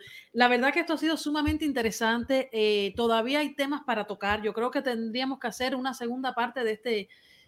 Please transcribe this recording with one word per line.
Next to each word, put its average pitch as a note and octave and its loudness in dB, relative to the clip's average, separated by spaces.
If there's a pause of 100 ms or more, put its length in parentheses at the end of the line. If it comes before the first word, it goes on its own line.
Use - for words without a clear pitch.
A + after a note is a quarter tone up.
(320)
La A#3+ 6
verdad B3 4
que E4 2
esto E4 -2
ha C#4+ 0
sido D#4 0
sumamente D4+ 0
interesante. A#3+ 0
Eh, G#3 2
todavía A#3 2
hay C#4 -2
temas C#4 -2
para G#3+ -2
tocar. G#3 -2
Yo G#3 -2
creo A#3 -2
que C4+ -2
tendríamos B3 -2
que B3 -4
hacer B3+ -2
una B3+ -4
segunda B3 -4
parte A#3+ -2
de A3 0
este, G#3+ -4 (380)